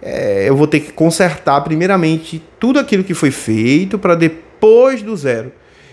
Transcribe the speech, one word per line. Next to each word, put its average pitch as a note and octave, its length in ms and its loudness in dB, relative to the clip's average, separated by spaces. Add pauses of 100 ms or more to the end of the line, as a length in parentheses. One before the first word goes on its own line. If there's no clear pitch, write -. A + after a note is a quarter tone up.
é, G2+ 440 -4
eu C3+ 100 2
vou D3 100 2
ter D3+ 140 0
que - 120 -16
consertar D#3+ 680 0
primeiramente D#3+ 800 -2 (180)
tudo C4 180 2
aquilo G#3+ 240 0
que F#3+ 120 -4
foi D3 160 0
feito C3 680 -2
pra F3+ 160 2
depois A3 880 2
do G#3+ 140 -8
zero B2+ 340 -4 (420)